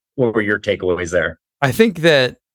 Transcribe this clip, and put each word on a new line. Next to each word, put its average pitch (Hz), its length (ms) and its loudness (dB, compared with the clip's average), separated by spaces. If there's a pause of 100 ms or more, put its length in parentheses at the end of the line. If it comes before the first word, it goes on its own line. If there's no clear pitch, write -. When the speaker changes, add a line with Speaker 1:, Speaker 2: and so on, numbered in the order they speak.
(160)
Speaker 1:
What 117 200 -2
were 110 60 0
your 104 180 -2
takeaways 90 520 -4
there? 82 280 -2 (220)
Speaker 2:
I 139 100 0
think 185 280 2
that 147 380 2 (180)